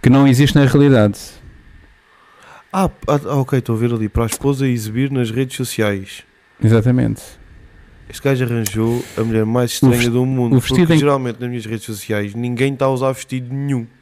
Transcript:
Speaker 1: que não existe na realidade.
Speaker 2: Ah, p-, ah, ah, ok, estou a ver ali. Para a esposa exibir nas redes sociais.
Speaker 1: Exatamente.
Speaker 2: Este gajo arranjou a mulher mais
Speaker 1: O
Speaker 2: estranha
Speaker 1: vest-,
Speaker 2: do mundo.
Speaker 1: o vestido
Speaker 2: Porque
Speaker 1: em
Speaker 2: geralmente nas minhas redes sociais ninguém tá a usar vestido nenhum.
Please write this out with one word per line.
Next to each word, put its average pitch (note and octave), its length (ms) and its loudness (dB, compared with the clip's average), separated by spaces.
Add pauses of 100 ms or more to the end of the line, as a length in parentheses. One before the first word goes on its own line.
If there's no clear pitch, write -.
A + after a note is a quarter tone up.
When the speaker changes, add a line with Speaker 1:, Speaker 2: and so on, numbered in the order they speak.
Speaker 1:
que B2 80 4
não C#3 180 6
existe C3 260 4
na C#3+ 120 6
realidade. C3 520 4 (1500)
Speaker 2:
Ah, F#3+ 200 0
p-, - 200 -14
ah, C#3+ 140 2
ah, C#3+ 120 -4
ok, C3+ 220 0
estou A#2+ 160 -2
a A2 40 -2
ver A#2 120 0
ali. A2 160 -2
Para A#2 180 -2
a - 20 -2
esposa C3+ 420 -2
exibir A#2 420 -2
nas B2 200 -2
redes B2+ 260 -4
sociais. G#2 680 -4 (380)
Speaker 1:
Exatamente. A2+ 600 2 (840)
Speaker 2:
Este - 160 -18
gajo C3 220 0
arranjou A2+ 580 -2 (140)
a A2+ 80 -2
mulher A2 220 0
mais A#2+ 240 0
Speaker 1:
O - 40 -8
Speaker 2:
estranha B2 220 4
Speaker 1:
vest-, A#2+ 140 0
Speaker 2:
do B2+ 160 0
mundo. B2+ 300 0
Speaker 1:
o B2 40 6
vestido C3 200 0
Speaker 2:
Porque E3 140 4
Speaker 1:
em D#3 40 4
Speaker 2:
geralmente C3+ 420 0
nas B2 80 -6
minhas A#2+ 160 -8
redes A2 220 -8
sociais G#2 480 -6
ninguém B2 420 -2
tá C3+ 80 -2
a C3+ 60 2
usar C3 220 -2
vestido C3 420 -8
nenhum. C#3 320 -4 (160)